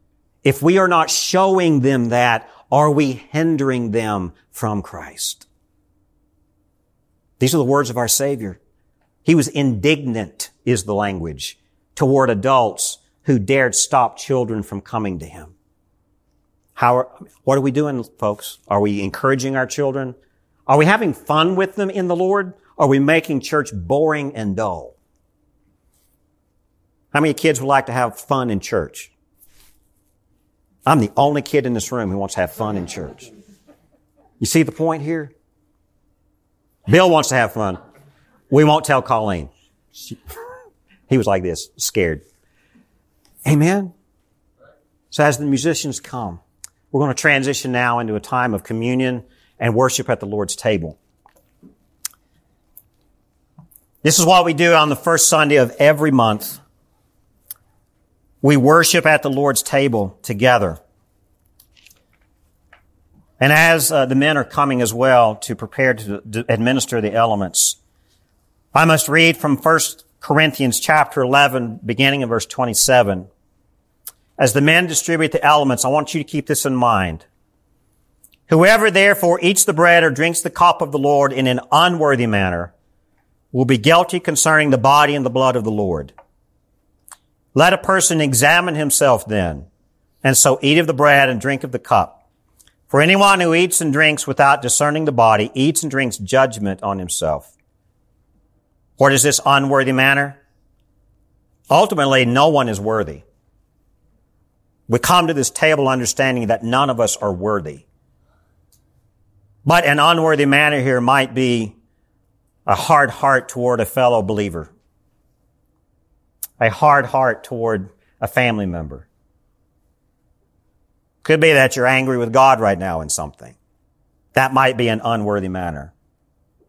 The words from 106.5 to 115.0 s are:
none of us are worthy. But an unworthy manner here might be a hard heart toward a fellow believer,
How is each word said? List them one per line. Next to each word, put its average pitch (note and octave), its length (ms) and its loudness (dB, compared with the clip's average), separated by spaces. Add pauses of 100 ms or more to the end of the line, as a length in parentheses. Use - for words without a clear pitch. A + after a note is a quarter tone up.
none C3 280 0
of A#2 80 -4
us A2 180 0
are G#2 160 -4
worthy. F2+ 520 -6 (1800)
But E3 200 2
an C#3+ 140 2
unworthy D#3+ 460 2
manner D3 340 2
here B2+ 220 0
might C3 320 2
be A#2+ 420 -2 (920)
a G2+ 80 2
hard C#3+ 340 2
heart C3 400 0
toward B2 300 -2
a A2 60 -2
fellow B2 360 2
believer, G2 480 -6 (1900)